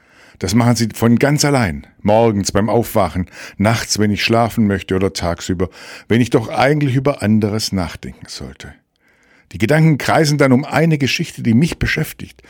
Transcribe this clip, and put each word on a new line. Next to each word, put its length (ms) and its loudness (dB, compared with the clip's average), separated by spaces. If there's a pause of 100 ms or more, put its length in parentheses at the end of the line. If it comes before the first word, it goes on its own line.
(380)
Das 160 -4
machen 220 4
sie 180 0
von 240 2
ganz 260 0
allein, 440 -2 (120)
morgens 520 2
beim 180 0
Aufwachen, 560 0 (320)
nachts, 400 -2
wenn 140 2
ich 120 -4
schlafen 440 0
möchte 280 -2
oder 180 -2
tagsüber, 580 -4 (360)
wenn 140 4
ich 80 0
doch 180 2
eigentlich 460 0
über 300 -2
anderes 480 0
nachdenken 560 -8
sollte. 480 -18 (760)
Die 60 -12
Gedanken 400 4
kreisen 400 0
dann 140 4
um 120 4
eine 360 0
Geschichte, 420 -4
die 140 2
mich 240 2
beschäftigt. 720 -6